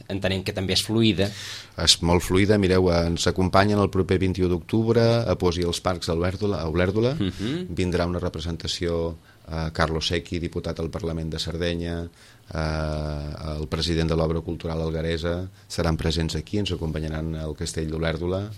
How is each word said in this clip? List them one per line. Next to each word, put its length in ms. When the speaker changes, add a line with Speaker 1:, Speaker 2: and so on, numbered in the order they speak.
Speaker 1:
entenem 340
que 100
també 200
és 80
fluida. 480
Speaker 2:
És 240
molt 220
fluida. 340
Mireu, 340
eh, 140
ens 220
acompanyen 500
el 140
proper 260
vint-i-u 320
d'octubre 540
a 60
Poesia 320
als 140
Parcs 280
a 60
Olèrdola, 480
a 40
Olèrdola. 460
Speaker 1:
Mhm. 600
Speaker 2:
Vindrà 320
una 100
representació, 1000
eh, 240
Carlos 360
Secchi, 320
diputat 400
al 100
Parlament 400
de 80
Sardenya, 720
eh, 1040
el 80
president 420
de 60
l'Obra 260
Cultural 400
Algueresa, 680
seran 280
presents 400
aquí, 220
ens 140
acompanyaran 640
al 200
Castell 360
d'Olèrdola, 680